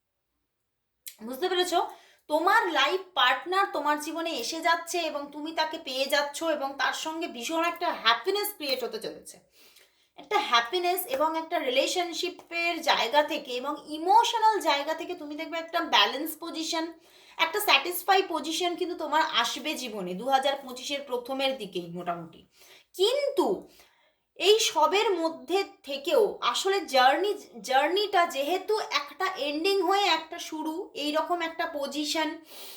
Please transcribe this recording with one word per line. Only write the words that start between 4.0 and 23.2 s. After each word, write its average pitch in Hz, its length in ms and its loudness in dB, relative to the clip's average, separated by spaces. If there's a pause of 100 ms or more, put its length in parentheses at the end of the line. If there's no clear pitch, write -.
জীবনে 320 300 -6
এসে 302 300 -6
যাচ্ছে 339 380 0
এবং 302 240 -4 (100)
তুমি 302 200 -10
তাকে 320 260 -2
পেয়ে 269 280 -4
যাচ্ছ 285 360 0
এবং 277 360 -2
তার 262 140 0
সঙ্গে 320 340 -6
ভীষণ 269 380 -2
একটা 339 280 -2
হ্যাপিনেস 370 640 0
ক্রিয়েট 262 280 -4
হতে 220 140 -6
চলেছে। - 380 -12 (800)
একটা - 220 0
হ্যাপিনেস 349 680 2
এবং 320 320 0
একটা 330 200 -4
রিলেশনশিপের 339 1200 -2
জায়গা 285 400 4
থেকে 302 300 -4
এবং 269 240 -4 (100)
ইমোশনাল 427 720 4
জায়গা 294 340 0
থেকে 330 200 -8
তুমি 302 200 -10
দেখবে 320 240 -6
একটা 330 220 -2
ব্যালেন্স 262 500 2 (100)
পজিশন, 330 520 -4 (460)
একটা 330 220 0
স্যাটিসফাই 359 680 4
পজিশন 330 480 -2
কিন্তু 349 200 -4
তোমার 311 260 2
আসবে 247 520 0
জীবনে 214 400 -6
দু 208 140 -6
হাজার 269 340 4
পঁচিশের 254 380 -8
প্রথমের 262 580 -2
দিকেই 180 320 -8
মোটামুটি। 170 500 -8 (540)
কিন্তু 381 720 0 (720)